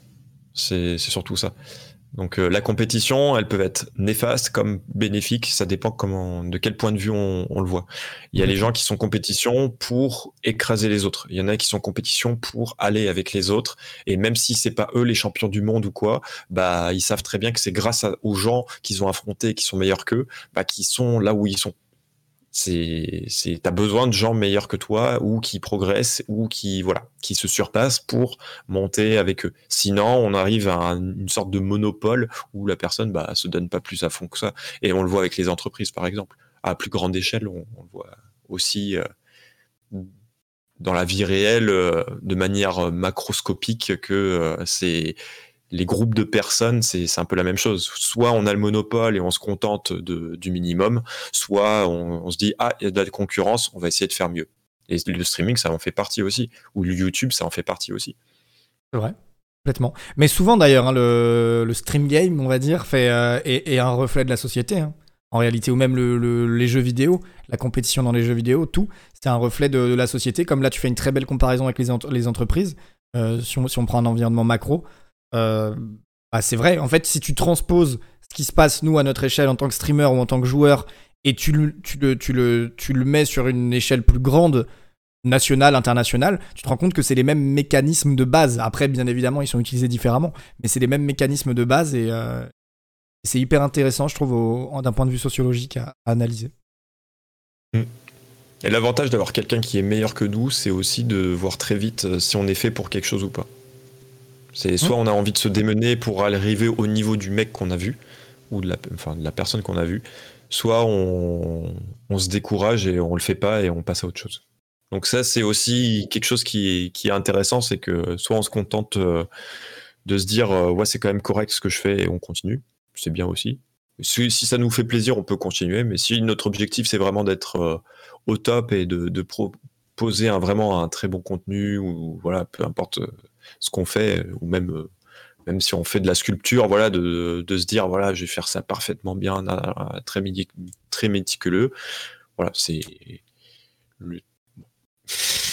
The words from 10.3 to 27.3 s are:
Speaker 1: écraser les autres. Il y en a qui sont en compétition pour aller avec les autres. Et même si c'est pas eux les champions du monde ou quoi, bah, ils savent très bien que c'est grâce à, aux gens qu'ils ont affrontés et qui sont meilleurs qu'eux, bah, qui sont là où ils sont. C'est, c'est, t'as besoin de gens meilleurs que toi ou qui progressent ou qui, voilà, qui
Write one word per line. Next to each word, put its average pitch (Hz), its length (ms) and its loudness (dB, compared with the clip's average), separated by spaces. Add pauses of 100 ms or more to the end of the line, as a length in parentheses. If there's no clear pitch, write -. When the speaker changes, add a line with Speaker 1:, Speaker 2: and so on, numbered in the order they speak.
Speaker 1:
écraser 110 420 0
les 104 160 2
autres. - 260 -4
Il 90 60 -8
y 95 60 -2
en 98 80 0
a 107 80 0
qui - 100 -2
sont - 80 -2
en 95 60 -2
compétition 117 560 -2
pour 117 400 -6
aller 104 320 2
avec 90 240 -4
les 95 160 0
autres. 110 260 0 (300)
Et 95 100 0
même 113 220 0
si - 160 0
c'est 110 180 -2
pas 110 240 -2
eux 123 80 2
les 120 120 2
champions 104 340 -2
du 101 120 -2
monde 107 260 0
ou - 40 -6
quoi, 113 300 0 (280)
bah, 90 440 0
ils 92 80 -2
savent - 220 -2
très - 140 -6
bien 113 140 -2
que - 80 -4
c'est 92 140 -2
grâce 113 320 0
à, 98 180 -2
aux 104 120 0
gens 117 280 0 (180)
qu'ils 98 220 -4
ont 95 60 2
affrontés 107 400 -4
et 104 40 0
qui - 120 -4
sont - 100 -4
meilleurs 95 300 0
qu'eux, 123 220 -2 (260)
bah, 92 100 -2
qui - 220 -6
sont 120 340 0
là 104 140 4
où 104 140 2
ils 98 100 -2
sont. 98 160 -4 (840)
C'est, 82 720 -2
c'est, - 340 -4
t'as 90 100 0
besoin 104 360 2
de 117 60 2
gens 110 200 2
meilleurs 101 360 0
que 98 80 -4
toi 117 440 0
ou 110 200 0
qui - 180 -6
progressent 101 720 -2
ou 110 180 -2
qui, 95 360 -4
voilà, 92 260 -2 (120)
qui - 140 -4